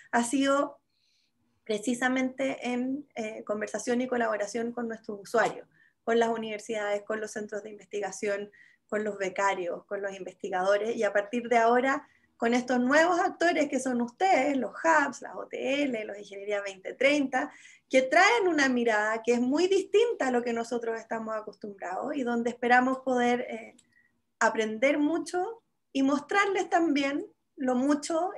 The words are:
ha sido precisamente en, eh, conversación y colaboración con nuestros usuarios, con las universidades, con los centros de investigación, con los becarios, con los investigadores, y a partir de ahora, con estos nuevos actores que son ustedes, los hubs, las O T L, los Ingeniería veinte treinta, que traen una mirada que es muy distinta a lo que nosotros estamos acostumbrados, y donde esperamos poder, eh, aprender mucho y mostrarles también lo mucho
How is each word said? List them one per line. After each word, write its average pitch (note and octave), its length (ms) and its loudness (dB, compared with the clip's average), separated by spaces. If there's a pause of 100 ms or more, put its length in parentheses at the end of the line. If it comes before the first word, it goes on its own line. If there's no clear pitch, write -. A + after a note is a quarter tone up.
(120)
ha A#3+ 120 4
sido C#4 560 0 (800)
precisamente B3+ 1080 -2
en, C4 420 -4
eh, A3 300 -8
conversación G#3+ 560 -4
y B3+ 60 -2
colaboración A#3 640 -2
con A#3 160 -6
nuestros G#3+ 320 -10
usuarios, F#3+ 480 0 (360)
con A#3 140 2
las A3+ 120 2
universidades, G#3+ 720 -4
con G#3+ 180 -6
los G#3+ 120 -8
centros G#3 300 -8
de G#3+ 80 -14
investigación, G3+ 800 -6 (380)
con G#3+ 160 -2
los G3+ 140 -6
becarios, F#3 640 -2
con G3 180 -8
los G3 140 -6
investigadores, F#3+ 800 -2
y A3 80 0
a G3+ 80 0
partir A3+ 360 -2
de A#3 100 4
ahora, B3 500 4 (280)
con A#3 180 2
estos B3 260 2
nuevos D#4+ 400 4
actores E4+ 480 2
que C4+ 100 -2
son B3 240 0
ustedes, D4 540 2
los A3 160 -4
hubs, D4 500 2
las - 140 -14
O - 100 -10
T C4+ 380 -2
L, A3+ 220 -4
los G#3 120 -10
Ingeniería G3+ 420 -6
veinte G3 340 -10
treinta, C#4 580 2 (360)
que C4 140 6
traen F#4 460 4
una D4 200 2
mirada A3+ 540 0
que A#3+ 120 2
es A#3+ 60 2
muy D4 280 2
distinta G4 580 2
a B3+ 60 0
lo A#3+ 100 2
que A#3+ 100 -2
nosotros A#3 460 -4
estamos A3+ 380 -6
acostumbrados, G3+ 800 -8
y C4 80 -2
donde A#3 260 0
esperamos B3+ 540 2
poder, B3 380 2
eh, - 340 -12 (640)
aprender A3 580 2
mucho F4 640 -2 (300)
y C4+ 100 0
mostrarles F#4 640 0
también D4+ 560 0 (300)
lo B3+ 220 0
mucho D4 600 0